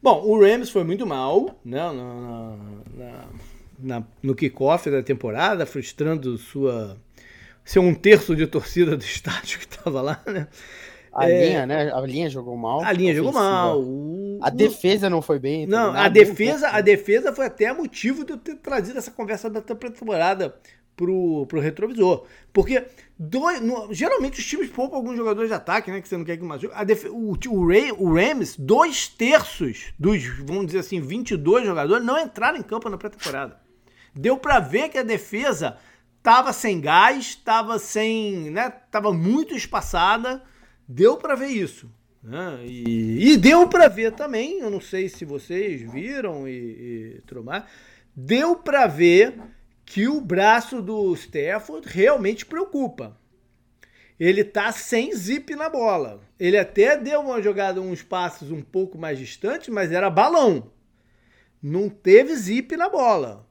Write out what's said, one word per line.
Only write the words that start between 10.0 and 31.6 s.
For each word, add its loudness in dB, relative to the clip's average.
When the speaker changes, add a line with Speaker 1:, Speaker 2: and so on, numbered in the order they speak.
Speaker 1:
lá, -4
né? -6
Speaker 2:
A 2
Speaker 1:
É. 6
Speaker 2:
linha, 0
né? -2
A -2
linha -4
jogou -10
mal. -4
Speaker 1:
A -2
linha 2
jogou 0
Speaker 2:
Ofensiva. 2
Speaker 1:
mal. 2
O, -8
Speaker 2:
A 0
Speaker 1:
o 2
Speaker 2:
defesa 2
não 0
foi 0
bem, -4
Speaker 1:
Não, 0
Speaker 2:
não, -2
Speaker 1:
a 6
Speaker 2:
nem 6
um -2
Speaker 1:
defesa, 6
Speaker 2:
pouco. 0
Speaker 1:
a 2
defesa 4
foi -2
até -2
motivo -6
de -12
eu -10
ter -12
trazido -6
essa -12
conversa -8
da -8
pré-temporada -4
pro, -2
pro -4
retrovisor. 0
Porque 2
dois, -2
no, -4
geralmente -2
os -8
times -6
poupam -6
alguns -6
jogadores -2
de -2
ataque, -4
né, -8
que -20
você -6
não -8
quer -8
que -12
machuque. -10
A -8
defe-, 0
o -6
ti-, -8
o 0
Ray, 4
o 2
Rams, 2
dois 2
terços 0
dos, 0
vamos -6
dizer -4
assim, -6
vinte -8
e -2
dois 2